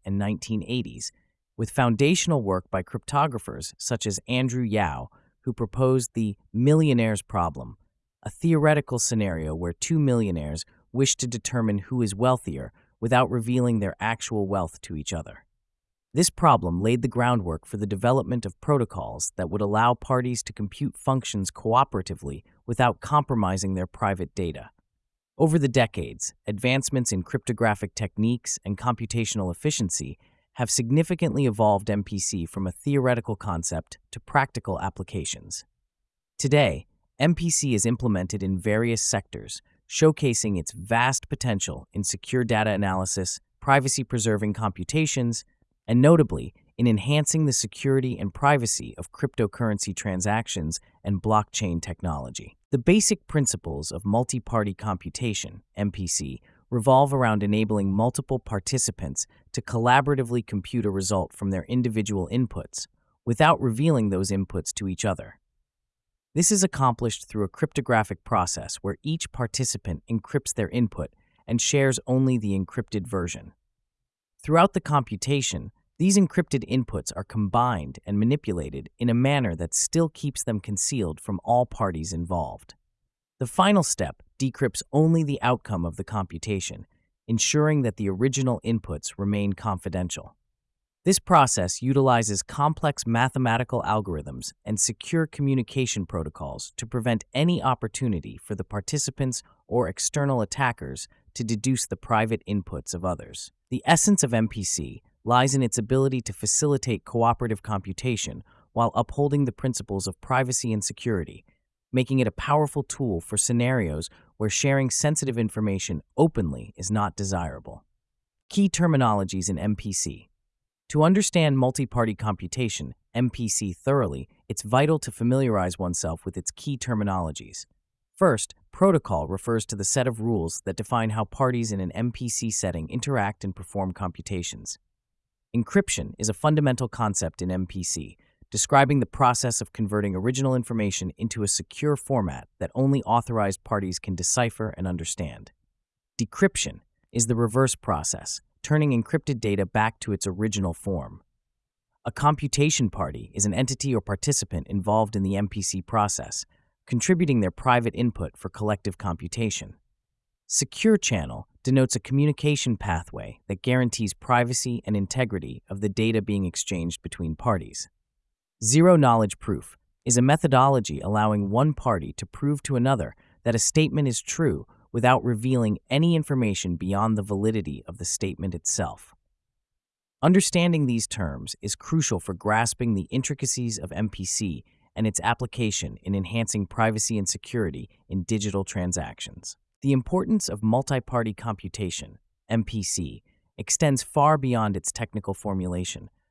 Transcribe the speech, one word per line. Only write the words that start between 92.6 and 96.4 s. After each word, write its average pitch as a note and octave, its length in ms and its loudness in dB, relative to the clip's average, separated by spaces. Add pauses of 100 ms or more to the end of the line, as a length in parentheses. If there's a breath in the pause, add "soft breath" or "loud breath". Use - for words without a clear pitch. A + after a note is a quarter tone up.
mathematical A#2+ 800 0
algorithms D2+ 720 -4 (120)
and G#2+ 140 -4
secure D#3+ 480 0
communication C3 800 -2
protocols - 720 -8